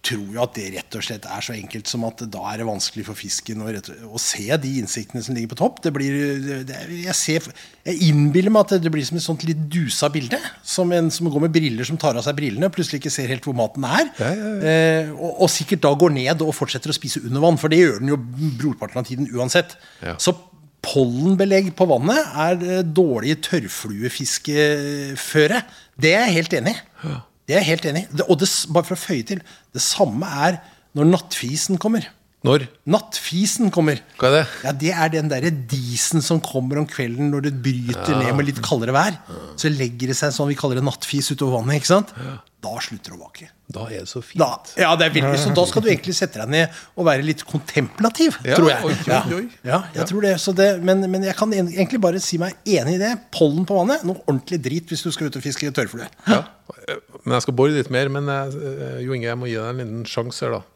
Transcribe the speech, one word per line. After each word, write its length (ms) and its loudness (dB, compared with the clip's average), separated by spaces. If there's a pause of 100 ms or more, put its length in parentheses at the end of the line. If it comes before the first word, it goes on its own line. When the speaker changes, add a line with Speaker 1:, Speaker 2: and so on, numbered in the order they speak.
Speaker 1:
tror 280 -6
jo 80 -6
at 160 -2
det 160 -8
rett 240 -12
og 80 -6
slett 240 -10
er 160 -8
så 80 -10
enkelt 340 -12
som 220 -4
at 140 -10 (100)
da 160 -10
er 140 -6
det 40 -4
vanskelig 380 -6
for 100 -10
fisken 460 -8
å, 80 -8
rett, 160 -8 (240)
å 100 -12
se 380 -2
de 240 -2
insektene 420 -8
som 140 -6
ligger 160 -4
på 80 -12
topp. 240 0
Det 80 0
blir, 480 -2
det, 300 -8
det, 80 -12 (260)
jeg 100 -4
ser, 260 0 (440)
jeg 140 -2 (100)
innbiller 420 6
meg 140 6
at 160 2
det 100 0
blir 140 -2
som 160 -4
et 60 -6
sånt 180 -4
litt 240 -2
dusa 400 0
bilde, 320 -2 (240)
som 320 0
en 160 4
som 160 -2
går 160 2
med 80 2
briller, 320 2
som 160 -4
tar 160 2
av 80 -4
seg 160 0
brillene, 240 -2
og 140 0
plutselig 240 -4
ikke 100 -4
ser 160 -4
helt 160 -4
hvor 160 -4
maten 240 -2
er. 320 2
Speaker 2:
Ja, 160 -2
ja, 160 -4
ja. 240 0
Speaker 1:
Eh, 400 4
og, 320 -6
og 80 4
sikkert 320 0
da 80 6
går 240 6
ned 320 0
og 80 -2
fortsetter 320 -4
å 80 -2
spise 240 -6
under 240 0
vann, 160 6
for 80 0
det 160 8
gjør 160 2
den 140 -2
jo 40 -2 (460)
brorparten 400 -2
av 80 -10
tiden 240 -2
uansett. 400 0 (240)
Speaker 2:
Ja. 160 -8
Speaker 1:
Så 160 2 (480)
pollenbelegg 960 2
på 80 4
vannet 400 2 (160)
er, 160 2 (220)
eh, 100 0
dårlig 560 2
tørrfluefiskeføre. 2250 0 (400)
Det 160 6
er 140 4
jeg 100 4
helt 220 -2
enig 100 0
i. 80 -6 (240)
Speaker 2:
Ja. 140 -8 (320)
Speaker 1:
Det 60 4
er 80 4
jeg 80 0
helt 180 -2
enig 140 -2
i. 100 -14
Det, 160 0
og 80 8
det 80 2
s-, 240 -2
bare 160 2
for 80 -6
å 60 -8
føye 260 -4
til, 140 -6 (340)
det 80 -4
samme 400 0 (160)
er 220 0 (340)
når 160 4
nattfisen 720 -2
kommer. 240 0 (380)
Speaker 2:
Når? 180 6 (260)
Speaker 1:
Nattfisen 840 0
kommer. 240 2 (180)
Speaker 2:
Hva 140 2
er 60 6
det? 80 4 (180)
Speaker 1:
Ja, 100 -2
det 220 -2
er 180 2
den 160 0
derre 220 0 (180)
disen 560 -2
som 160 2
kommer 400 -2
om 80 0
kvelden 400 -2
når 200 0
det 120 0
bryter 540 -2
Speaker 2:
Ja. 80 2
Speaker 1:
ned 160 0
med 100 2
litt 160 -6
kaldere 320 0
vær. 220 2 (400)
Så 100 0
legger 400 -2
det 80 -2
seg 160 0
sånn, 160 -2
vi 80 -2
kaller 220 -2
det 80 0
nattfis 480 -4
utover 240 0
vannet, 240 0
ikke 80 -2
sant? 240 4 (460)
Da 200 -8
slutter 320 -12
det 60 -18
å 20 -20
vake. 280 -20 (240)
Speaker 2:
Da 160 -10
er 160 -10
det 40 -14
så 140 -10
fint. 180 -6
Speaker 1:
Da, 160 4 (220)
ja, 180 4
det 100 2
er 80 0
virkelig. 280 2
Så 120 2
da 120 6
skal 180 0
du 60 4
egentlig 260 0
sette 240 -2
deg 80 -6
ned 200 2 (280)
og 100 -2
være 180 4
litt 200 -2
kontemplativ, 1000 0
Speaker 2:
Ja, 120 4
Speaker 1:
tror 140 8
jeg. 140 0
Speaker 2:
oi, 60 0
oi, 60 0 (100)
Speaker 1:
Ja. 160 4 (140)
Speaker 2:
oi. 120 -6 (140)
Speaker 1:
Ja, 200 0 (100)
jeg 80 -6
Speaker 2:
Ja. 40 0
Speaker 1:
tror 180 -2
det. 180 2
Så 140 -2
det, 280 4
men, 280 4
men 120 0
jeg 140 -2
kan 160 2
en-, 160 2
egentlig 320 0
bare 200 2
si 180 -2
meg 160 -2 (100)
enig 300 2
i 40 0
det. 200 0 (140)
Pollen 340 4
på 100 0
vannet, 280 2
noe 120 -2 (100)
ordentlig 360 -2
drit 260 -4
hvis 160 -6
du 80 -2
skal 160 -4
ut 80 -8
og 60 -8
fiske 300 -4
tørrflue. 360 -4 (180)
Speaker 2:
Ja. 180 4 (800)
Men 120 0
jeg 60 2
skal 120 -2
bore 220 6
litt 140 -2
mer, 180 0
men, 200 -4
eh, 760 -6
Jo 80 -4
Inge, 160 -4
jeg 80 -4
må 100 -6
gi 140 -4
deg 80 -6
en 80 -6
liten 280 -8
sjanse 360 -6
her 120 -2
da. 100 -6 (140)